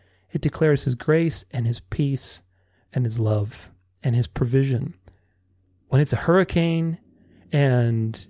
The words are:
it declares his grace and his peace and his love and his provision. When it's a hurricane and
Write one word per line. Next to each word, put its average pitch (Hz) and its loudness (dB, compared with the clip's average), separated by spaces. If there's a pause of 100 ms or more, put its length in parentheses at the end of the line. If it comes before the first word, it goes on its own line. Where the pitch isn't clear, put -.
(320)
it 156 -4
declares 147 0
his 123 -2
grace 160 0
and 120 -2
his 120 -4
peace - -4 (500)
and 127 -2
his 113 -4
love 107 -2 (320)
and 120 0
his 120 0
provision. 131 -2 (920)
When 131 4
it's 147 0
a - 0
hurricane 165 0 (540)
and 117 2